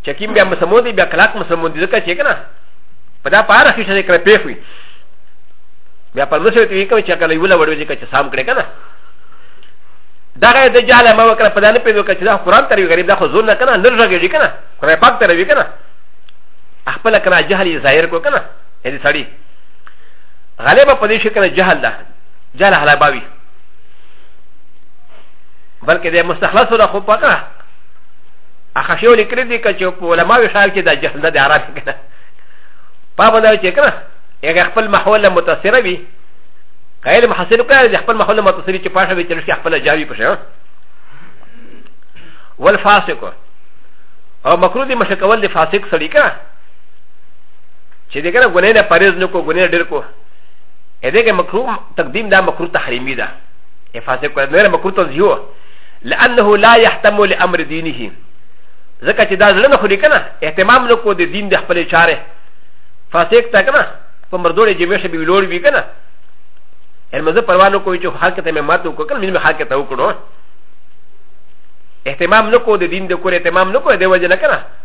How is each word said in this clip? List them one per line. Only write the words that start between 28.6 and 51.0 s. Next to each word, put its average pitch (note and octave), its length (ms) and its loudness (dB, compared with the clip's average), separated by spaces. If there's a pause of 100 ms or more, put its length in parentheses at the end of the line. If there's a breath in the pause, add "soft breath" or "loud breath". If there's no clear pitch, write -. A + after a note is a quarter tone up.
اخ E3 240 -2
شیو A#3 140 8
لیکل A#3 360 2
دي A#3 100 -2
چې G3+ 240 0 (160)
په E3+ 140 0
علماء G3+ 340 4
شاعر G3+ 220 2
کې G3 100 -2
دا E3 140 2
جهل C#3+ 280 -2
ده D#3+ 80 2
د D3+ 80 0
عرب C#3+ 240 4 (140)
کنه. C3 200 -6 (1200 soft breath)
په G#3+ 120 6
باندې A3 340 4
چې F#3 120 0
کنه، C#4+ 180 2 (500)
هغه E3 200 2
خپل A3 240 0
محول G3+ 340 2
له G3 80 6
متاثر F3 540 2
وي. F3+ 160 -2 (1080)
غیر A3+ 220 6
محصل G#3 360 2
کوي C4 240 6
د F#3+ 100 2
خپل A3+ 180 0
محول G#3+ 200 2
له A3 60 2
متاثر F#3 360 0
چې F3+ 120 -4
پاشه F#3 240 0
وي F3 100 -2
چې E3 320 -4
خپل D#3 240 -2
جاوي D3 260 0
پشه. A#2+ 320 -2 (2250 soft breath)
والفاسق. F#3 760 2 (1120)
او E3 120 4
مکروه F#3 280 0
دي C4 100 -2
مشکول G3+ 460 0
دي G3 60 -2
فاسق F3 340 0 (100)
سړي D#3 220 -2
کنه. C4+ 180 4 (1800)
چې - 120 -6
دې F3 100 0
کنه B3 140 6
ګناه F#3 260 6
نه A3 80 6
پرهیز F#3 340 4
نه F#3 120 0
کو، F3 140 0
ګناه D#3+ 260 2
ډېر E3+ 160 0
کو. D3 200 -4 (1000)